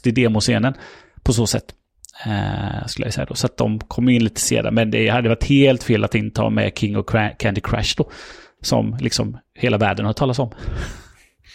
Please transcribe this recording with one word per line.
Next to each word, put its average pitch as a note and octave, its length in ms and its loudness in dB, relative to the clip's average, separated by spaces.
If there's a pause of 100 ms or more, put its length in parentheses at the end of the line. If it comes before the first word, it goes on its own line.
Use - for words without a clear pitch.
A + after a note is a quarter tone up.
till A#2+ 120 2
demoscenen A#2 600 2 (480)
på C3+ 100 4
så A2+ 140 2
sätt, - 280 -4 (520)
eh, G2+ 600 -2
skulle - 200 -6
jag - 80 -4
säga C3 140 -4
då. - 60 -10
Så B2+ 120 -2
att - 100 -6
de A2 240 0
kom - 280 -2
in A#2+ 160 4
lite - 160 -2
senare, A2 320 0
men A2+ 180 2
det A2 180 2
hade A#2 200 2
varit - 160 0
helt C3+ 380 6
fel G#2+ 220 2
att - 100 0
inte G#2+ 260 -2
ha A2 100 2
med G#2+ 280 0
King G#2 180 0
och G2+ 140 -4
Cra-, A2 280 0
Candy G#2 220 -2
Crush - 380 -2
då, - 120 -2 (520)
som A2 380 0
liksom A#2 380 -4 (160)
hela A#2 240 0
världen G#2 260 2
har G#2 60 0
hört G#2+ 60 -4
talas C3 220 0
om. B2 120 -2 (1040)